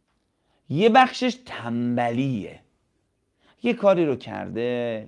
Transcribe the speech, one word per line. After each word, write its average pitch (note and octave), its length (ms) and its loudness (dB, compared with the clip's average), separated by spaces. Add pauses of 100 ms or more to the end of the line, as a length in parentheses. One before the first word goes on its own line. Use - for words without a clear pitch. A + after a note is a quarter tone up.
(680)
یه F3 200 4
بخشش B3+ 580 4
تنبلیه. A#2+ 1120 -4 (1000)
یه A#3 100 2
کاری F#3 340 4
رو C3 100 0
کرده، A2+ 920 -6